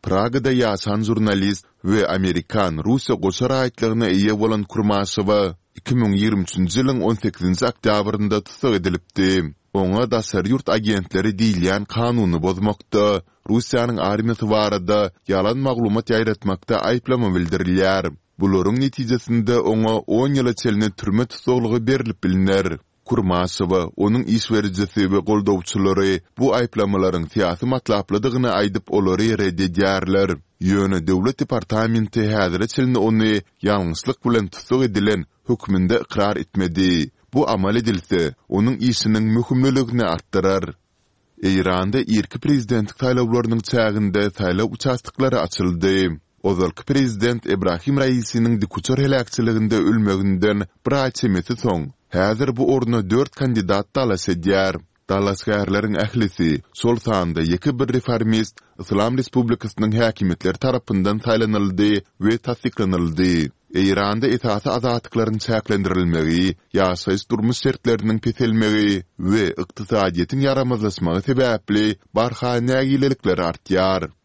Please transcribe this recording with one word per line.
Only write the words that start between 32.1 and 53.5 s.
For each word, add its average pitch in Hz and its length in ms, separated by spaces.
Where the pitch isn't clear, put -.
häzirçe 107 640
ony 110 340
ýalňyşlyk 98 600
bilen 113 220
tutsak - 400
edilen 101 380
hökmünde 95 580
ikrar 104 320
etmedi. 90 760
Bu 139 160
amal 101 260
edilse, 92 600
onuň 113 260
işiniň 110 360
möhümliligini 127 680
artdyrar. 92 480
Eýranda 95 560
irki 110 400
prezidentlik 120 640
saýlawlarynyň 117 580
çäginde 104 520
saýlaw 98 380
участоклary 131 720
açyldy. 92 720
Ozalky 92 400
prezident 120 640
Ibrahim 92 520
Raisiniň 117 640
dikuçar 127 420
helakçylygyndə 117 720
ölmeginden 101 840
bir 127 60
ay 135 200
çemesi 101 440
soň, 87 360
häzir 110 480
bu 135 180
orna 117 340
dört 127 260
kandidat 104 600